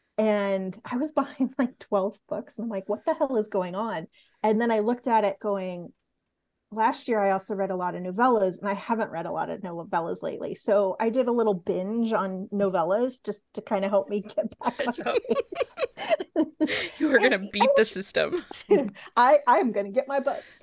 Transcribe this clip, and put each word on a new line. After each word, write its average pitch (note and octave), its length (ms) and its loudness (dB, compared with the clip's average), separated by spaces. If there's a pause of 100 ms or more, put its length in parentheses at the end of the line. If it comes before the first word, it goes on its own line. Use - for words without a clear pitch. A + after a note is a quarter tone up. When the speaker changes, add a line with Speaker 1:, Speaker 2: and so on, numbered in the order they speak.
(180)
Speaker 1:
And G3 680 0
I B3 140 -6
was D4 140 -2
<laughs> - 20 -20
behind, C4+ 440 -2
like, B3+ 220 -2
twelve G3+ 380 -2 (100)
books, - 320 -8
and A3 60 -6
I'm A#3 40 -6
like, G3 200 -8
"What - 160 -4
the D#4+ 80 0
hell C4+ 240 0
is G#3+ 100 0
going F3+ 280 -2
on?" G3 320 -4 (360)
And G#3+ 160 4
then A#3 120 2
I A3 80 2
looked A#3+ 280 -2
at A3 160 4
it G3 160 -2
going, F#3 540 -4 (800)
last A3+ 360 0
year A3 100 2
I G3 120 4
also F#3+ 240 -2
read F#3+ 160 -2
a F#3 40 -2
lot F3+ 200 -4
of F3 80 -8
novellas, G3 560 2
and G#3 100 -6
I G3 40 -2
haven't A3 380 -2
read E3 140 -6
a E3+ 60 -6
lot E3+ 180 -4
of F3+ 120 -8
novellas F3 600 -4
lately. D#3 320 -6
So G3 440 2
I A3+ 100 2
did A#3+ 180 0
a A#3+ 40 0
little A3 220 2
binge G3 600 -2
on F#3+ 400 -2
novellas G3 720 0
just - 280 -8
to G3 80 -6
kinda G3 280 -2
help G3+ 200 2
me G#3 120 -2
get - 380 -4
back - 260 -4
on A#3+ 80 -2
Speaker 2:
<laughs> - 220 -4
Speaker 1:
pace. - 560 -2 (640)
<laughs> - 600 -2
Speaker 2:
You D4 140 0
are C4+ 80 6
gonna E4+ 180 4
Speaker 1:
And G3 140 -8
Speaker 2:
beat G#3 120 2
Speaker 1:
I B4+ 120 6
Speaker 2:
the C5+ 60 8
Speaker 1:
was A4+ 100 4
Speaker 2:
system. - 540 -2 (240)
Speaker 1:
<laughs> C#4+ 240 4 (240)
I, B3 300 8
I'm C4 240 6
gonna G3+ 200 -2
get B3+ 160 0
my C#4 120 0
books. - 420 -4